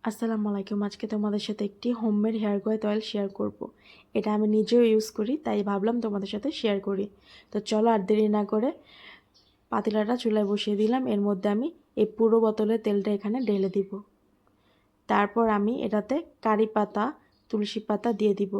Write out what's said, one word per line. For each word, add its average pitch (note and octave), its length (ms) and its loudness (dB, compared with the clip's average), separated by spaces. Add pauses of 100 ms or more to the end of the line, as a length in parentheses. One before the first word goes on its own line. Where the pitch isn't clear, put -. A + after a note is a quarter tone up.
আসসালামু A3 440 -2
আলাইকুম। G3+ 340 -4
আজকে G3+ 240 -6
তোমাদের G#3 400 -2
সাথে G#3+ 180 -6
একটি G3+ 280 -6
হোমমেড A3 420 0
হেয়ার G#3 240 0
গ্রোথ A3 260 -2
অয়েল G#3 260 0
শেয়ার G3+ 180 -4
করব। G#3 300 -6 (560)
এটা G#3+ 200 0
আমি G#3+ 140 2
নিজেও G#3+ 340 4
ইউজ A3 280 4
করি, A3 260 -4
তাই G#3+ 260 -2
ভাবলাম G3+ 380 0
তোমাদের G3+ 340 -4
সাথে G#3+ 180 -4
শেয়ার G3+ 280 -2
করি। G3 260 -4 (440)
তো - 100 -6
চলো A3 300 2
আর G#3+ 160 4
দেরি G#3+ 220 4
না G#3 160 2
করে G#3+ 260 0 (1000)
পাতিলাটা G#3+ 460 0
চুলায় G#3+ 300 2
বসিয়ে G#3 300 0
দিলাম। A3+ 300 2
এর G#3+ 140 0
মধ্যে G3+ 280 0
আমি A3 200 0 (280)
এই G#3+ 180 2
পুরো A3+ 260 4
বোতলের A3 420 2
তেলটা G3+ 300 0
এখানে G#3 340 -2
ঢেলে G3 240 2
দিব। G3 200 -2 (1160)
তারপর G3+ 400 2
আমি G#3 240 2 (100)
এটাতে G#3 340 -2 (260)
কারি G#3+ 240 2
পাতা, G#3+ 380 -2 (460)
তুলসী G#3 300 -4
পাতা G#3+ 320 -2
দিয়ে G#3 220 2
দিব G3 260 -2